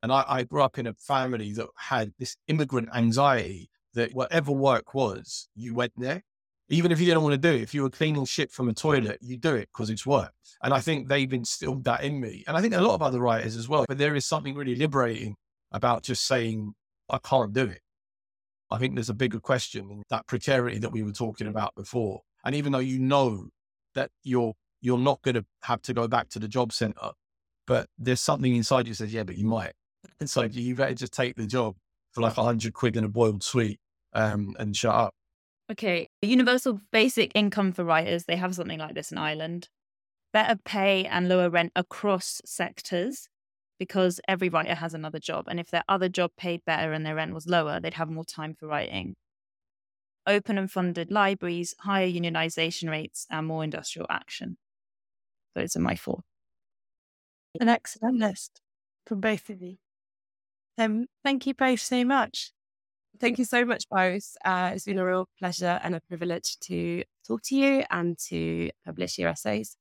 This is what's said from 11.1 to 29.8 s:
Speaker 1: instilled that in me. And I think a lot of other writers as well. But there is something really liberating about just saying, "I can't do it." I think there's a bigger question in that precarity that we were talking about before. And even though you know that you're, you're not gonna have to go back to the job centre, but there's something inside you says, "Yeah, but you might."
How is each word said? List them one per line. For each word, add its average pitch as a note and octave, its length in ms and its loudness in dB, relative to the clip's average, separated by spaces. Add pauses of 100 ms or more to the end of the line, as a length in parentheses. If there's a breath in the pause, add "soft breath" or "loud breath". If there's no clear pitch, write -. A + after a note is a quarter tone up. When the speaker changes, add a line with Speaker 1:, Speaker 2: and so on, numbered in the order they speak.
Speaker 1:
instilled C3 520 -4
that A#2+ 180 0
in C#3 180 -2
me. G#2+ 280 -8
And D#3 80 0
I E3+ 40 2
think A3 140 2
a F3+ 60 4
lot G#3 140 4
of E3 80 0
other B2+ 180 0
writers A2+ 360 0
as A#2 120 -8
well. D3 180 2
But C3+ 120 -4
there D3 180 2
is C3+ 100 -2
something C#3+ 300 -2
really C3+ 180 -2
liberating A#2+ 640 0 (340)
about A#2 320 2
just - 220 -2
saying, A2 480 0 (360)
"I C3 100 -2
can't A#2+ 340 2
do B2+ 140 2
it." F2+ 160 -8 (840)
I G#2+ 100 -2
think C3 180 0
there's A#2+ 120 -4
a A2 60 -2
bigger A#2 240 0
question G#2+ 520 -4
in G#2 200 -14
that A2+ 160 -4
precarity B2 520 0
that A2 120 -4
we A2 140 -4
were G#2 80 -4
talking A2+ 340 -4
about G#2+ 300 -4
before. G#2 460 -4 (220)
And C3+ 120 -2
even C#3+ 160 -2
though C3 80 0
you C3 180 -2
know C3 500 2 (460)
that C3 160 -2 (120)
you're, A#2+ 320 0 (260)
you're B2 180 2
not C3 240 2
gonna A#2 220 0 (180)
have A#2 200 -2
to C3 120 -4
go A#2 120 0
back A2+ 220 0
to - 100 -10
the G#2+ 100 -8
job A#2 240 0
centre, - 400 -4 (540)
but B2 300 0
there's B2 240 0
something C3 340 2
inside A#2+ 320 2
you A2+ 80 -10
says, G#2+ 180 -8
"Yeah, A2 120 -4
but F2+ 140 -10
you G#2 80 0
might." A2 260 -2 (480)